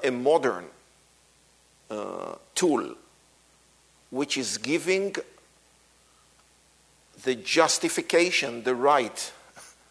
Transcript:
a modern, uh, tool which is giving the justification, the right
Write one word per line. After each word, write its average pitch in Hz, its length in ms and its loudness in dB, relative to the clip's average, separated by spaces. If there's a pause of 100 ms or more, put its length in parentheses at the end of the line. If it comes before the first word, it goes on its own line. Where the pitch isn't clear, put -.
a 135 80 2
modern, 123 540 2 (1200)
uh, 92 460 -10 (200)
tool 110 400 0 (1120)
which 139 280 -4
is 110 200 -4
giving 170 580 -2 (2000)
the 131 120 0
justification, 160 1300 2
the 127 100 2
right 127 580 2 (600)